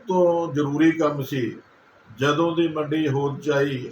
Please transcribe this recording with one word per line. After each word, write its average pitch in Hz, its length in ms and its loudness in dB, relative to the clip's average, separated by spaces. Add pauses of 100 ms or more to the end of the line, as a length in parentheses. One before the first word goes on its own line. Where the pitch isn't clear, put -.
ਤੋਂ 170 440 2
ਜ਼ਰੂਰੀ 147 400 2
ਕੰਮ 147 300 0
ਸੀ, 123 340 -4 (640)
ਜਦੋਂ 156 380 2
ਦੀ 170 120 2
ਮੰਡੀ 156 400 -2
ਹੋਂਦ 135 320 -2
'ਚ 147 100 -4
ਆਈ, 139 420 0